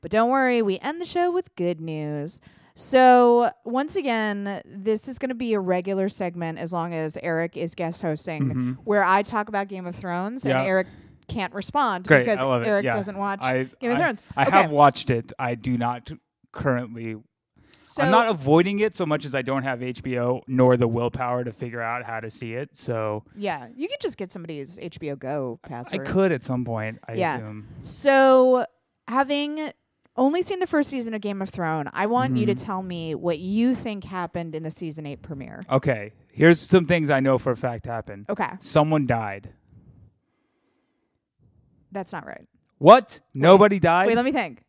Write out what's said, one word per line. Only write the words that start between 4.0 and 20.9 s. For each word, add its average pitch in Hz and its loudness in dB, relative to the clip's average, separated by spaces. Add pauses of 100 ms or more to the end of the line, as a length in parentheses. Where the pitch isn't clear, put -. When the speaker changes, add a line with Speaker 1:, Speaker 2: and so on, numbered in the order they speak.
Speaker 1:
this 214 -4
is 247 -10
gonna 262 -4
be 233 -4
a 202 0
regular 190 0
segment 175 -6
as 170 -8
long 170 -4
as 156 -6
Eric 165 -2
is 165 -6
guest 165 -6
hosting, 156 -4
Speaker 2:
Mm-hmm. 127 -2 (120)
Speaker 1:
where 208 2
I 190 4
talk 208 -4
about 202 -4
Game 190 -12
of 175 -12
Thrones 190 -6
and 135 0
Speaker 2:
Yeah. 131 2
Speaker 1:
Eric 190 2 (400)
can't 190 -6
respond 202 -2
Speaker 2:
Great, 147 6
Speaker 1:
because 120 0
Speaker 2:
I 131 0
love 123 0
it. 117 0
Speaker 1:
Eric 113 0
Speaker 2:
Yeah. 123 0
Speaker 1:
doesn't 190 -4
watch 196 -4
Speaker 2:
I, 131 0 (160)
Speaker 1:
Game 240 -2
of 247 0
Speaker 2:
I, 285 0
Speaker 1:
Thrones. 240 -2 (140)
Speaker 2:
I 139 4
Speaker 1:
Okay. 196 6
Speaker 2:
have 160 2
watched 143 6
it. 117 -2
I 123 -4
do 123 -4
not 120 -4 (400)
currently. 117 -4 (680)
Speaker 1:
So - -2
Speaker 2:
I'm - 4
not 226 6
avoiding 175 2
it 214 0
so 185 -4
much 151 -2
as 135 -10
I 135 -2
don't 131 -4
have 127 -4
H 127 -8
B 127 -4
O 123 -2
nor 127 4
the 120 2
willpower 123 -2